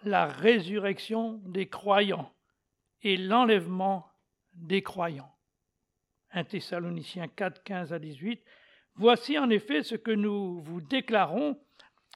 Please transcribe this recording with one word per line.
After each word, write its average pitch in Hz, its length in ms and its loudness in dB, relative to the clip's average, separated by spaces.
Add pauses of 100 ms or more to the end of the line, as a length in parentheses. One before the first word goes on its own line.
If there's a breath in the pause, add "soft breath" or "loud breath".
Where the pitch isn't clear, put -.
la 185 200 2
résurrection 202 1200 0
des 185 240 -6
croyants 196 640 2 (680)
et 190 160 2
l'enlèvement 190 920 2 (440)
des 175 280 -2
croyants. 170 540 -8 (920)
Un 175 140 -4
Thessaloniciens 175 840 -8
quatre, - 340 -6
quinze 180 300 -8
à 170 60 -6
dix-huit. « 156 440 -8 (520 soft breath)
Voici 240 440 4
en 262 120 2
effet 262 320 2
ce 226 140 -6
que 226 160 -4
nous 202 500 -2
vous 165 180 -8
déclarons 226 800 0 (560 soft breath)